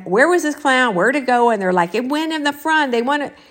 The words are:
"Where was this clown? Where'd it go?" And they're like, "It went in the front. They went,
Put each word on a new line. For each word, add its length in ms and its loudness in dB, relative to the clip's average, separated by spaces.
"Where 240 4
was 160 2
this 120 -2
clown? 380 0
Where'd 220 2
it 100 -4
go?" 240 2
And 100 -2
they're 120 0
like, 220 0
"It 140 -4
went 240 -4
in 120 -4
the 80 0
front. 400 -2
They 100 0
went, 320 -4